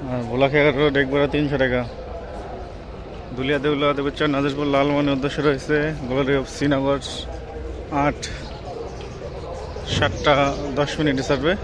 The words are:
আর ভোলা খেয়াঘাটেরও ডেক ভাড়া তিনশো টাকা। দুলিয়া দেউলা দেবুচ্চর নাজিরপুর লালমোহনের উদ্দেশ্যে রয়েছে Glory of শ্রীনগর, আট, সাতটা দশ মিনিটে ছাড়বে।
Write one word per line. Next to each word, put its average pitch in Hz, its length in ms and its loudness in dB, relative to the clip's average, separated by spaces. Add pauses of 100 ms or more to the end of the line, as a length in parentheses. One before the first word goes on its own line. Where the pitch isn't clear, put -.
(100)
আর 123 100 -2 (100)
ভোলা 127 220 4
খেয়াঘাটেরও 147 440 4
ডেক 143 160 4
ভাড়া 143 220 4
তিনশো 147 300 2
টাকা। 123 160 2 (1600)
দুলিয়া 135 220 2
দেউলা 143 380 2
দেবুচ্চর 143 400 0
নাজিরপুর 143 380 0
লালমোহনের 143 420 4
উদ্দেশ্যে 139 260 -2
রয়েছে 143 340 2 (320)
Glory 135 320 2
of 127 140 -4
শ্রীনগর, 139 460 2 (1040)
আট, 147 160 0 (1700)
সাতটা 147 400 4 (440)
দশ 143 200 0
মিনিটে 139 300 2
ছাড়বে। 143 240 2 (120)